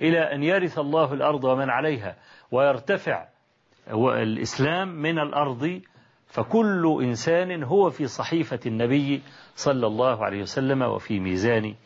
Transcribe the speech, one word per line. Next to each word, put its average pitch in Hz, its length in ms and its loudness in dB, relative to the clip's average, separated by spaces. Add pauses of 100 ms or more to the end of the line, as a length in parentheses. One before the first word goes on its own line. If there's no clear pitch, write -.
إلى 165 180 4
أن 143 240 -2
يرث 175 360 0
الله 147 340 0
الأرض 139 300 0
ومن 131 260 2
عليها 123 460 -4 (360)
ويرتفع 135 760 0 (680)
الإسلام 120 920 0 (140)
من 160 180 0
الأرض، 147 640 -2 (460)
فكل 180 760 2
إنسان 165 640 0
هو 180 260 4
في 143 180 -4
صحيفة 131 580 -4
النبي 131 560 0 (340)
صلى 131 320 0
الله 110 380 0
عليه 101 160 -2
وسلم 135 400 0
وفي 107 380 -2
ميزان 107 560 0 (100)